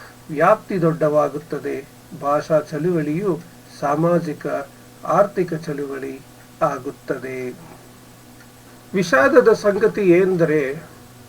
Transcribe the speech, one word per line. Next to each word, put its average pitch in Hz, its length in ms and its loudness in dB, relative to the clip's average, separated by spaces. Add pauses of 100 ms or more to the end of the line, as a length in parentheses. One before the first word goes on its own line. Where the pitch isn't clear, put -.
(300)
ವ್ಯಾಪ್ತಿ 180 520 0
ದೊಡ್ಡವಾಗುತ್ತದೆ. 147 1040 -2 (380)
ಭಾಷಾ 151 380 0
ಚಳುವಳಿಯು 160 800 -2 (400)
ಸಾಮಾಜಿಕ 156 640 0 (580)
ಆರ್ಥಿಕ 180 500 0
ಚಳುವಳಿ 135 640 -8 (420)
ಆಗುತ್ತದೆ. 131 880 -6 (1400)
ವಿಷಾದದ 240 580 4
ಸಂಗತಿ 208 480 0
ಏನೆಂದರೆ 170 840 2 (460)